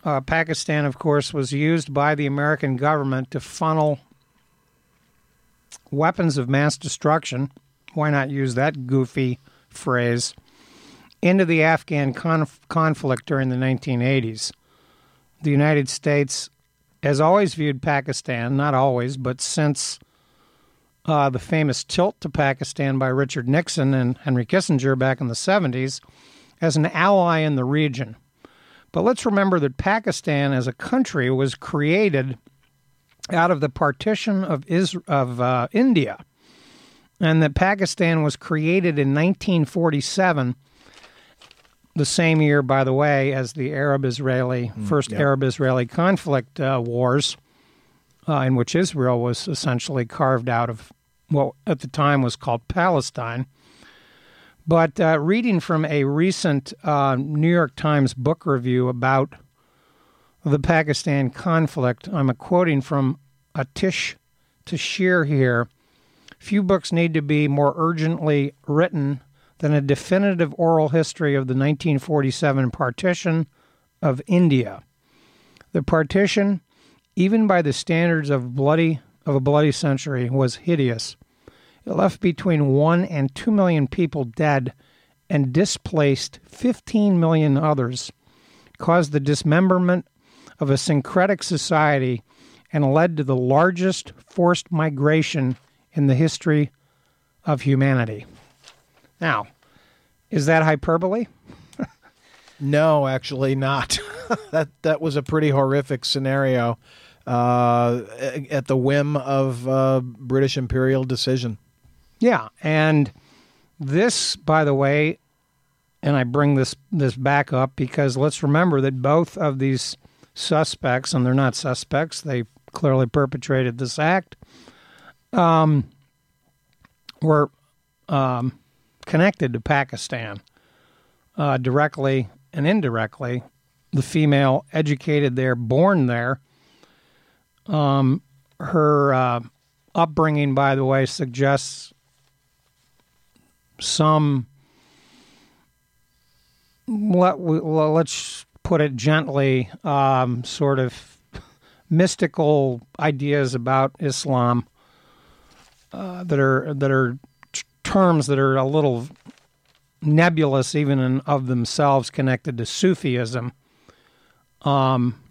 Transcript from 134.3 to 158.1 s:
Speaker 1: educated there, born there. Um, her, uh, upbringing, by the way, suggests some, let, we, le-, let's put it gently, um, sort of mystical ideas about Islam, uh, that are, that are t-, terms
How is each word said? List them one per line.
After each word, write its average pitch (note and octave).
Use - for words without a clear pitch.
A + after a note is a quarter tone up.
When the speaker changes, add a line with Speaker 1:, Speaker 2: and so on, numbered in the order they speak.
Speaker 1:
educated D3
there, C3
born C3+
there. A#2+
Um, C#3
her, D3
uh, B2
upbringing, D3+
by C#3
the C3+
way, C3+
suggests C3+
some, D3+
let, F#3
we, D#3+
le-, D#3
let's -
put E3
it C#3+
gently, C3+
um, C3
sort C#3
of -
mystical D3+
ideas C#3+
about C3
Islam, B2
uh, F3+
that D#3
are, C3+
that C#3
are C3
t-, -
terms F3